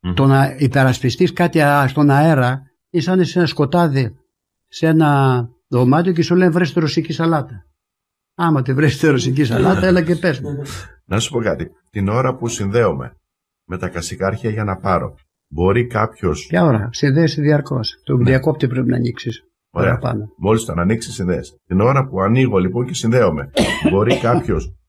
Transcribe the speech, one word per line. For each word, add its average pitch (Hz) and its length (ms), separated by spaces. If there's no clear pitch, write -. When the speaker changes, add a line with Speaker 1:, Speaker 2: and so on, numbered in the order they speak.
Speaker 1:
Μμμ. 90 120
Speaker 2:
Το 135 120
να 135 340
υπερασπιστείς 131 720
κάτι, 170 280
α, 143 260
στον 143 220
αέρα, 135 520
ή 175 100
σαν 185 200
είσαι 175 120
σε 180 80
ένα 170 80
σκοτάδι, 143 680
σε - 200
ένα 143 540
δωμάτιο 139 460
και 165 100
σου 175 120
λένε, 180 160
«Βρες 165 220
τη 175 60
ρωσική 160 340
σαλάτα». 143 520
Άμα 160 240
τη 131 120
βρες 143 240
τη 160 100
ρωσική 131 360
σαλάτα, 139 420
έλα 180 160
και 170 140
πες 160 240
μου. 143 220
Speaker 1:
Να 98 140
σου - 120
πω 131 80
κάτι. 87 300
Την 101 180
ώρα 127 280
που 117 120
συνδέομαι 98 720
με 90 120
τα 90 120
κασικάρχια 95 600
για 110 140
να 98 140
πάρω, - 380
μπορεί 101 400
κάποιος 104 640
Speaker 2:
Ποια 175 140
ώρα; 113 280
Συνδέεσαι 151 500
διαρκώς. 143 640
Το 139 140
Speaker 1:
Ναι. 120 60
Speaker 2:
διακόπτη 135 440
πρέπει 127 220
να 123 60
ανοίξεις 120 480
Speaker 1:
Ωραία. 92 200
Speaker 2:
παραπάνω. 107 380
Speaker 1:
Μόλις 110 280
τον 82 140
ανοίξεις, 104 340
συνδέεσαι. - 520
Την 92 140
ώρα 131 280
που 95 140
ανοίγω, 110 360
λοιπόν, 92 280
και - 80
συνδέομαι, 101 580
Speaker 2:
<coughs> - 240
Speaker 1:
μπορεί 101 280
κάποιος 113 560